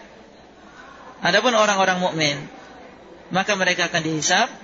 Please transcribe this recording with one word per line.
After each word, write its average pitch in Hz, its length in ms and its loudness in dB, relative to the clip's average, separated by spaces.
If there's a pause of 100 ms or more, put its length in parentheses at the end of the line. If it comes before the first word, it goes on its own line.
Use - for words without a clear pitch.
(1200)
Adapun 214 320 2
orang-orang 190 420 2
mukmin, 156 380 -2 (960)
maka 190 240 0
mereka 180 320 0
akan 165 160 0
dihisab, 180 400 2 (180)